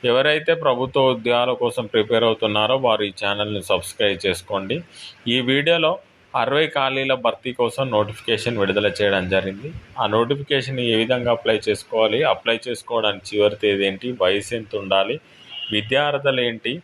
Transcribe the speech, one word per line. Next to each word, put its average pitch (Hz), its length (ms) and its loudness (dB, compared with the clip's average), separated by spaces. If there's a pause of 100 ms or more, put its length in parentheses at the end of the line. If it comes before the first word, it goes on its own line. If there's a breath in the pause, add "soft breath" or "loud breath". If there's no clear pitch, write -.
ఎవరైతే 151 440 2 (100)
ప్రభుత్వ 131 380 2 (140)
ఉద్యోగాల 120 380 2 (100)
కోసం 117 220 -2 (100)
ప్రిపేర్ 113 320 2
అవుతున్నారో 110 580 2
వారు 110 240 2
ఈ - 20 -6 (120)
ఛానల్ని 104 380 -2 (100)
సబ్స్క్రైబ్ 98 560 0
చేసుకోండి. 95 500 -2 (560 loud breath)
ఈ - 20 2 (140)
వీడియోలో 156 420 2 (520)
అరవై 139 200 2 (140)
ఖాళీల 135 380 0 (100)
భర్తీ 117 340 -2
కోసం 123 260 0 (120)
నోటిఫికేషన్ 107 640 -2
విడుదల 98 280 2 (100)
చేయడం 98 260 2 (100)
జరిగింది. 98 360 -4 (320)
ఆ - 20 2 (100)
నోటిఫికేషన్ 135 680 -2
ఏ 117 160 2
విధంగా 120 360 2
అప్లై 113 200 0 (100)
చేసుకోవాలి, 110 540 0 (100)
అప్లై 117 240 0 (120)
చేసుకోవడానికి 107 640 -4
చివరి 104 340 2
తేదీ 101 240 2
ఏంటి, 95 200 -6 (140)
వయసు 98 360 0
ఎంత 107 140 -12 (100)
ఉండాలి, 98 340 0 (580 loud breath)
విద్యార్హతలు 135 760 0
ఏంటి 113 240 -6 (120)